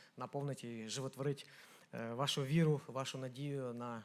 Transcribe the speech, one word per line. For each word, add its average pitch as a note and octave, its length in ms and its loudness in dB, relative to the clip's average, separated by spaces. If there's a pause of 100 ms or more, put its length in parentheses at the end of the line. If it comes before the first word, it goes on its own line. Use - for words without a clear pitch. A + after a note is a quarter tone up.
(180)
наповнити B2 600 -4
і A2 100 -6
животворити, C3+ 540 -2 (500)
е, A#2 200 -4
вашу C#3 300 2
віру, D3+ 440 6
вашу C3 300 -2
надію C3 560 -4
на A#2+ 320 -4